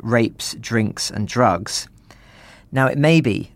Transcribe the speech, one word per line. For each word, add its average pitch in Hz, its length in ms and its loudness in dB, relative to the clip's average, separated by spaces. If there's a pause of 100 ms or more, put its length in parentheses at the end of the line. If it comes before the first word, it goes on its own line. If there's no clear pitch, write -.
rapes, 113 580 -2
drinks, 113 520 -4
and 104 160 -6
drugs. 104 600 0 (840)
Now, 131 160 2
it 135 100 -2
may 156 240 6
be 98 340 -2